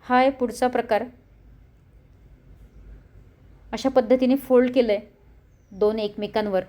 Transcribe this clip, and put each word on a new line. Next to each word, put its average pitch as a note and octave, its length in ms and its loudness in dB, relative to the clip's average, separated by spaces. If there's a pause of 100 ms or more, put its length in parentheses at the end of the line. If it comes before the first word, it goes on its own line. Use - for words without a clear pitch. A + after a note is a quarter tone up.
हा B3+ 140 0
आहे C4 140 4
पुढचा B3 380 -4
प्रकार. A#3 360 -2 (2750)
अशा A#3 160 -4
पद्धतीने B3+ 480 2
फोल्ड B3+ 380 2
केलंय A3+ 240 2 (760)
दोन G#3 260 0
एकमेकांवर G#3 720 -4